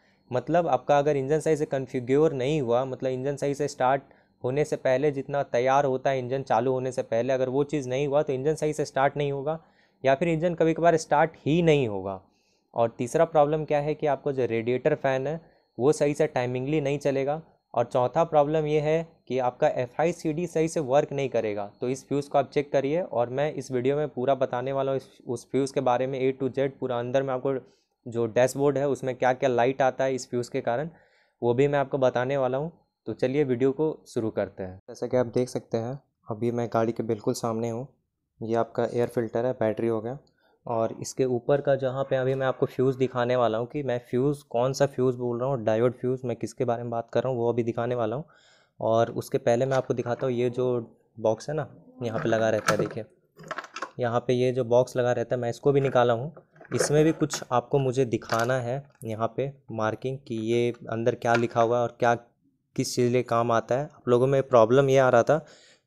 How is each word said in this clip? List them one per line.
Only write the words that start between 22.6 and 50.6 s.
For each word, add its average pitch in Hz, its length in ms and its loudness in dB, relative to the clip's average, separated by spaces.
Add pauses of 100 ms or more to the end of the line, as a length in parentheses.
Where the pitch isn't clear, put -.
करिए 143 300 0
और 120 280 -2
मैं 143 220 -2
इस 131 200 -10
वीडियो 131 240 2
में 151 120 -2
पूरा 127 260 0
बताने 127 380 -2
वाला 135 200 -2
हूँ 135 40 0
इस, 131 100 -8 (200)
उस 120 240 -6
फ्यूज़ 135 240 0
के 143 60 -2
बारे 123 260 2
में 135 140 -6
A 131 180 2
to 131 120 -2
Z 135 200 -2
पूरा। 123 280 -4
अंदर 123 240 0
में 135 120 -4
आपको 135 200 -2 (520)
जो 117 220 -2
डैशबोर्ड 131 500 2
है 143 100 0
उसमें 131 260 -2
क्या 127 200 2
क्या 135 140 0
लाइट 123 340 2
आता 131 220 0
है 135 100 0
इस 123 160 -8
फ्यूज़ 123 200 -4
के 135 100 -4
कारण 131 300 -4 (520)
वो 120 120 4
भी 139 140 4
मैं 143 100 0
आपको 139 220 -2
बताने 127 360 2
वाला 131 220 0
हूँ। 160 120 -6 (360)
तो 110 80 -6
चलिए 131 300 0
वीडियो 127 280 2
को 151 240 -2 (120)
शुरू 110 240 -2
करते 98 300 -4
हैं। 92 140 -12 (120)
जैसा 107 180 -10
कि 123 100 -2
आप 120 180 0
देख 123 140 0
सकते - 300 -6
हैं 123 200 -6 (300)
अभी 113 240 -2
मैं 117 220 -2
गाड़ी 113 180 2
के 120 120 -4
बिल्कुल 113 320 -2
सामने 113 340 -4
हूँ, 120 180 -8 (520)
ये 113 160 -4
आपका 117 300 -2
एयर 120 220 -2
फिल्टर 117 380 -2
है, 127 80 0
बैटरी 113 340 -2
हो 113 120 -2
गया 123 180 -8 (480)
और 113 260 -2 (100)
इसके - 240 -4
ऊपर 127 340 0
का 139 160 0
जहाँ 131 280 -2
पे 135 120 -2
अभी 131 180 0
मैं 135 120 -2
आपको 131 200 -2
फ्यूज़ 131 320 0
दिखाने 123 380 0
वाला 113 220 2
हूँ 120 80 -4
कि 147 160 -8
मैं 123 180 -2
फ्यूज़ 139 480 -2
कौन 123 240 0
सा 139 140 2
फ्यूज़ 127 300 0
बोल 120 240 -4
रहा 127 80 -2
हूँ, 123 160 -4
डायोड 113 300 2
फ्यूज़, 127 300 -4
मैं 117 120 -4
किसके - 280 -6
बारे 117 180 -2
में 120 80 -8
बात 117 220 -6
कर 117 100 0
रहा 131 100 -2
हूँ 120 60 -4
वो 117 100 0
अभी 120 140 0
दिखाने 117 320 -2
वाला 113 220 -2
हूँ। 156 80 -8 (560)
और 113 320 2
उसके 123 280 -4
पहले 123 260 2
मैं 135 100 0
आपको 127 180 0
दिखाता 120 320 -4
हूँ 127 80 -2
ये 120 160 0
जो 123 460 -2 (220)